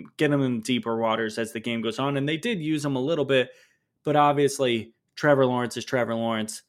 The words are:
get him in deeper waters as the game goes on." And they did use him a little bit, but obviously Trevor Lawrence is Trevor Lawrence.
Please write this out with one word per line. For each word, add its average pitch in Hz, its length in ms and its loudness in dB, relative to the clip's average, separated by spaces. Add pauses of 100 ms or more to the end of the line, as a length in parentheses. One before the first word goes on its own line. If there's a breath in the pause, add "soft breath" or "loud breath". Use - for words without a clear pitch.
(180)
get 151 120 2
him 143 120 2
in 123 180 -2
deeper 117 380 -2
waters 110 400 -2
as 113 140 -4
the 113 80 -8
game 117 200 -4
goes 110 180 -4
on." 139 200 -2
And 139 100 -2
they 160 80 -2
did 185 260 -4
use 151 220 -2
him 139 120 -2
a 127 40 -2
little 147 240 0
bit, 127 260 2 (540 soft breath)
but 147 100 0
obviously 139 800 2 (240)
Trevor 139 300 4
Lawrence 123 300 0
is 113 80 -6
Trevor 117 300 0
Lawrence. 113 540 -2